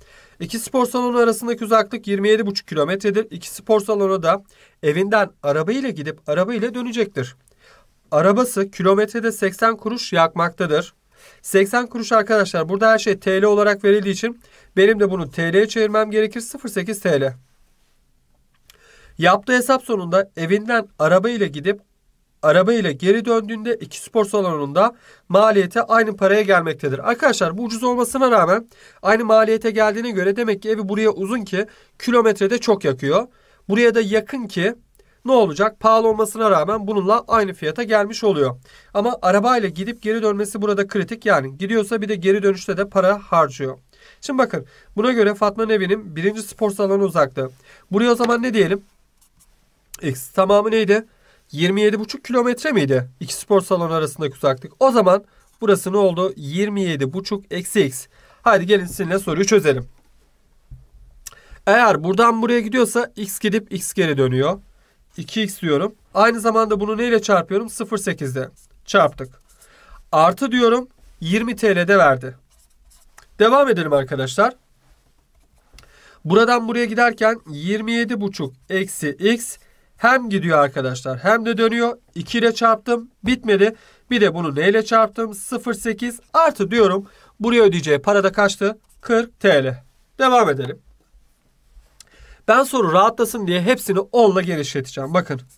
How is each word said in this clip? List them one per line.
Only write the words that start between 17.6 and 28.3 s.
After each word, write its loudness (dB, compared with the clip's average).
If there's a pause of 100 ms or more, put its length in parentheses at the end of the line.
Yaptığı 2
hesap 2
sonunda -2
evinden -2 (100)
arabayla 2
gidip -4 (600)
arabayla 4
geri 0
döndüğünde -2
iki -12
spor -2
salonunda 0 (320)
maliyete 4
aynı 0
paraya 2
gelmektedir. 0
Arkadaşlar 0
bu -8
ucuz -6
olmasına 0